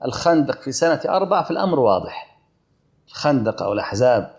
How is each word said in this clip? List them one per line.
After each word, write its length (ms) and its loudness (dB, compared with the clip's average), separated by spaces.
الخندق 560 2
في 100 -8
سنة 340 0
أربع 380 0
فالأمر 360 -2
واضح، 600 0
الخندق 560 -2
أو 100 -2
الأحزاب 640 0